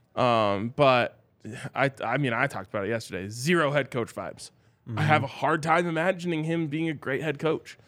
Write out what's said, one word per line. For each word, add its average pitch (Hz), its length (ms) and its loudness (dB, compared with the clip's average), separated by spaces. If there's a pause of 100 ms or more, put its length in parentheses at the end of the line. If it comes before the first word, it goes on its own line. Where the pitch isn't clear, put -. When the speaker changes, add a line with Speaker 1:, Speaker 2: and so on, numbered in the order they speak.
(200)
Speaker 1:
Um, 113 560 2
but 131 440 4 (560)
I, 135 160 2 (120)
I 113 140 0
mean, 131 160 0
I 127 140 0
talked 98 220 -8
about 101 160 -4
it 101 40 -2
yesterday. 101 400 -4
Zero 143 420 2
head 143 200 0
coach 117 220 -4
vibes. - 380 -10 (360)
I 123 40 -8
Speaker 2:
Mm-hmm. 110 80 -4
Speaker 1:
have 151 240 4
a 139 40 -4
hard 147 360 -2
time 170 240 2
imagining 170 560 -2
him 165 240 0
being 160 220 -4
a 156 40 -2
great 131 300 -4
head 147 160 -4
coach. - 380 -2 (100)